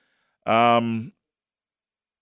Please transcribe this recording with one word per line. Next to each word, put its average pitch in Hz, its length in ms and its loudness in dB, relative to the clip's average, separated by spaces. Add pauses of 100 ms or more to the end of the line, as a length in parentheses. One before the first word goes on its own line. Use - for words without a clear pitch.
(460)
Um, 117 680 0 (1080)